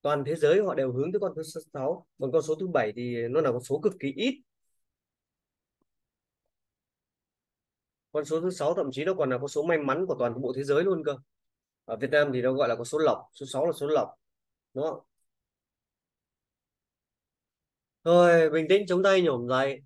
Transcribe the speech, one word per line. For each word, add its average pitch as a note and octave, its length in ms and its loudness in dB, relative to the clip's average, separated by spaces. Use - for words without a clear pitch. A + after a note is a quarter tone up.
Toàn C#3+ 240 -2
thế D#3 80 -2
giới D#3+ 300 4
họ D#3+ 100 -2
đều C3 180 0
hướng C#3+ 200 -2
tới G3+ 80 -2
con E3 240 -6
số D#3 160 -12
sáu. D3 340 -6
Còn C3+ 140 -4
con D#3 100 2
số D#3 120 -2
thứ F3 120 -6
bảy B2 300 0
thì A#2+ 200 -6
nó D3+ 100 0
là C#3 120 2
con B2 80 -4
số C3+ 180 -4
cực F#3+ 220 0
kỳ C#3 160 -4
ít. B3+ 260 -2
Con D3+ 120 -2
số D#3+ 160 -2
thứ F3+ 100 -2
sáu E3+ 240 -2
thậm D#3 180 -2
chí C#3 120 -6
nó F#3 100 -2
còn C#3+ 160 -2
là B2+ 80 -2
con C#3 100 -6
số D3 140 -4
may E3 160 0
mắn D3 280 -2
của - 120 -4
toàn A#2+ 220 -2
bộ B2+ 160 -6
thế C#3 80 -6
giới D3 200 2
luôn F3 200 -2
cơ. C#3+ 120 -4
Ở A2+ 120 -8
Việt C3 140 -4
Nam D3 220 4
thì B2 100 -2
nó C3 100 0
gọi C3 160 0
là A2+ 80 0
con A#2+ 80 -10
số D3+ 140 -4
lộc, C#3+ 200 2
số C#3 140 -16
sáu C#3 200 -2
là E3 60 0
số C#3+ 140 -6
lộc. C#3+ 220 0
Đúng C3+ 100 -4
không? - 200 -8
Thôi, E3+ 460 6
bình D#3+ 180 0
tĩnh, G3 180 4
chống F3+ 160 2
tay, F#3+ 200 6
nhổm B2 260 0
dậy. C3+ 380 0